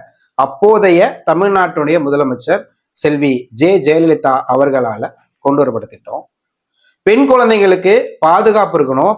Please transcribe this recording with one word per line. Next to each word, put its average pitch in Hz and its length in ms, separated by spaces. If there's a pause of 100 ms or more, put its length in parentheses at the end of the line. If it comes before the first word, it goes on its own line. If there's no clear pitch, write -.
(380)
அப்போதைய 196 720 (180)
தமிழ்நாட்டுடைய 170 800
முதலமைச்சர் 139 580 (340)
செல்வி 147 360 (280)
ஜெ 170 100 (160)
ஜெயலலிதா 156 480 (180)
அவர்களால 127 580 (340)
கொண்டு 139 180
வரப்பட்ட 113 260
திட்டம். 110 340 (840)
பெண் 240 200
குழந்தைங்களுக்கு 214 680 (220)
பாதுகாப்பு 190 600
இருக்கணும், 139 400